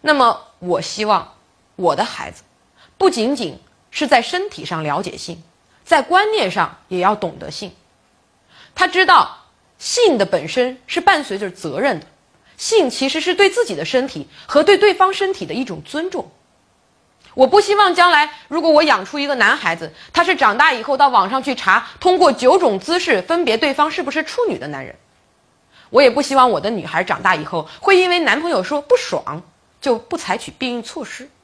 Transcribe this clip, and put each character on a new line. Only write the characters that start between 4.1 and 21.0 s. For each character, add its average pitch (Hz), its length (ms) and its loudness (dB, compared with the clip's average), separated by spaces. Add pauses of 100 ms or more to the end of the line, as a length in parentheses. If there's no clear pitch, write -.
身 370 260 -6
体 - 160 -14
上 160 200 -8
了 147 180 -2
解 - 140 -10
性， 170 260 -14 (420)
在 320 160 2
观 381 300 0
念 359 180 -2
上 175 380 -4
也 185 140 -6
要 196 160 2
懂 180 240 -8
得 156 100 -14
性。 180 220 -14 (1000)
他 - 140 0
知 370 180 2
道 - 320 4 (420)
性 415 380 2
的 196 80 2
本 165 220 -2
身 254 400 -4
是 - 140 -4
伴 339 240 2
随 196 120 -8
着 202 140 -8
责 165 300 -8
任 240 180 0
的， - 80 -16 (500)
性 392 320 2
其 269 200 -4
实 311 120 -4
是 349 140 -2
对 392 160 2
自 466 160 -2
己 202 80 -8
的 147 100 -8
身 254 220 -2
体 - 220 -12 (180)
和 - 160 2
对 392 160 4
对 403 160 4
方 381 180 2
身 381 200 -4
体 - 120 -8
的 - 80 -12
一 240 120 -6
种 160 200 -12
尊 320 240 -8
重。 - 220 -10 (1040)
我 262 120 6
不 403 140 6
希 403 160 0
望 392 180 2
将 349 160 4
来 302 180 4 (200)
如 311 120 -4
果 330 80 0
我 302 140 6
养 233 240 2
出 - 100 -12
一 285 80 -4
个 285 120 -2
男 233 200 4
孩 170 200 -2
子， 165 160 -12 (200)
他 339 120 2
是 - 100 0
长 240 240 2
大 302 140 4
以 233 100 -4
后 269 140 -2
到 285 120 4